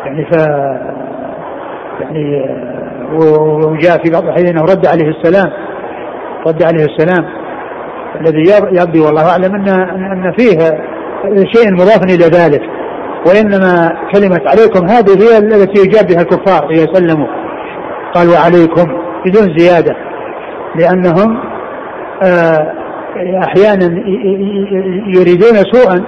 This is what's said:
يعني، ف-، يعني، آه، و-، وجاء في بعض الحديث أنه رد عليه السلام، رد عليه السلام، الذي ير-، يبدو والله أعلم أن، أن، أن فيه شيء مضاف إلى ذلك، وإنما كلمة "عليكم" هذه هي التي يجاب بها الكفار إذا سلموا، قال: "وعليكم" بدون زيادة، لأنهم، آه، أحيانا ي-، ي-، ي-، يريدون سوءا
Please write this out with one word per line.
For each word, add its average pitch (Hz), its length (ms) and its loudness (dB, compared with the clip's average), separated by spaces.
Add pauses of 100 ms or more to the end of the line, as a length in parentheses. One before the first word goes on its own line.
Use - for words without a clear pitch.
يعني، 143 200 -6
ف-، 160 240 0 (1500)
يعني، 143 440 -4
آه، 131 680 -10
و-، 156 560 2
وجاء 160 340 0
في 165 80 0
بعض 165 120 0
الحديث 175 260 0
أنه 165 120 -2
رد 180 240 2
عليه 156 220 2
السلام، 175 440 0 (920)
رد 160 160 -2
عليه 160 220 2
السلام، 165 400 0 (960)
الذي 156 300 0
ير-، 202 320 2
يبدو 160 240 2
والله 156 240 2
أعلم 185 240 0
أن، 196 140 -2
أن، 185 440 -2
أن 185 200 -4
فيه 208 240 2 (1000)
شيء 226 180 4
مضاف 185 320 4
إلى 180 200 2
ذلك، 160 380 4 (640)
وإنما 190 680 2 (220)
كلمة 190 320 2
"عليكم" 190 400 4
هذه 202 360 4
هي 226 160 6
التي 208 440 2
يجاب 190 240 4
بها 175 160 2
الكفار 170 480 0
إذا 160 220 2
سلموا، 165 340 0 (880)
قال: 175 140 4
"وعليكم" 170 720 2 (240)
بدون 185 320 2
زيادة، 170 380 2 (800)
لأنهم، 180 680 2 (800)
آه، 165 500 2 (440)
أحيانا 185 680 0
ي-، 185 260 -4
ي-، 196 300 -2 (320)
ي-، 185 480 -2
يريدون 185 360 4 (160)
سوءا 220 360 2